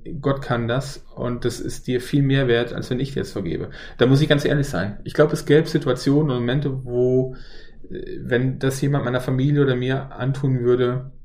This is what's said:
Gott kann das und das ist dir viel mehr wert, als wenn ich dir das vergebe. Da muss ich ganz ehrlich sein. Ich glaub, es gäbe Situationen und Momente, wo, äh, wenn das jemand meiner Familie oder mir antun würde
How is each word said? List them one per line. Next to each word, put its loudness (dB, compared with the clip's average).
Gott 0
kann -2
das -4
und -6
das -2
ist -8
dir 0
viel 0
mehr 2
wert, 2
als -6
wenn -2
ich -4
dir -2
das -6
vergebe. -6
Da 6
muss 6
ich 2
ganz 4
ehrlich 2
sein. -4
Ich -10
glaub, 4
es -4
gäbe 6
Situationen 2
und 0
Momente, 0
wo, 2
äh, -10
wenn 0
das 0
jemand 0
meiner -2
Familie 2
oder 2
mir -2
antun 0
würde 2